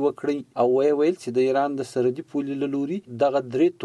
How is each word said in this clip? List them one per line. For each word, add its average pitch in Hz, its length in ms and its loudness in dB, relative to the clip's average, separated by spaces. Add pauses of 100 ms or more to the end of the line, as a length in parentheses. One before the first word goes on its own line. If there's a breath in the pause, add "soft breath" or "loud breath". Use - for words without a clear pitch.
وکړی 143 340 -2 (220)
او 120 140 6
ویې 143 240 4
ویل 165 240 2
چې 127 140 -6
د 131 100 4
ایران 139 320 0
د 127 140 -8
سرحدي 127 380 0
پولې 139 300 -4
له 143 140 -2
لوري 143 240 -4 (240)
دغه 139 180 2 (120)
درې 147 140 4 (180)